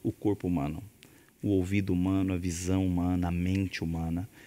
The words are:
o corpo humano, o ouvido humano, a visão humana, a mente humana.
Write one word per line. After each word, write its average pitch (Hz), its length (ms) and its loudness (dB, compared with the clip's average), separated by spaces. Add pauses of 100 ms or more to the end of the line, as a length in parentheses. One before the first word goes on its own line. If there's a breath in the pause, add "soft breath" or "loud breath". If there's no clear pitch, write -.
o 113 80 0
corpo 104 360 -2
humano, 80 360 -2 (580 soft breath)
o 107 100 0
ouvido 95 420 2
humano, 95 400 2
a 87 40 -2
visão 90 480 0
humana, 90 440 2
a - 20 -2
mente 92 500 0
humana. 82 480 -4 (180 soft breath)